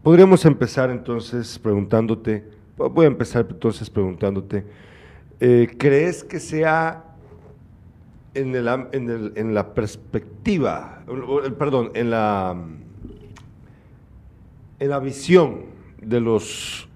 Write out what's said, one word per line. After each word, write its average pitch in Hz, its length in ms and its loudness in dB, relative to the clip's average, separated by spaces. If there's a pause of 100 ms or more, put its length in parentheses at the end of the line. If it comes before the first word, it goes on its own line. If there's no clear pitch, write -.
podríamos 175 440 8
empezar 131 460 2
entonces 120 680 -8
preguntándote, 107 1000 -2 (300)
voy 160 160 4
a - 20 8
empezar 117 420 0
entonces 110 400 -4
preguntándote, 98 760 -4 (760)
eh, 120 280 6 (100)
¿crees 147 460 2
que 160 160 -12
sea 160 640 -2 (1300)
en 131 220 -4
el 120 120 -2
am-, 127 240 -2
en 123 180 -6
el, 110 260 -8
en 110 180 -4
la 104 200 -2
perspectiva, - 1300 -4
o, 120 60 -10
o, 135 400 -4
perdón, 131 400 -2
en 117 180 -2
la, 101 440 0 (2250)
en 139 100 -2
la 143 100 -2
visión 135 680 2 (360)
de 117 200 -2
los - 760 -4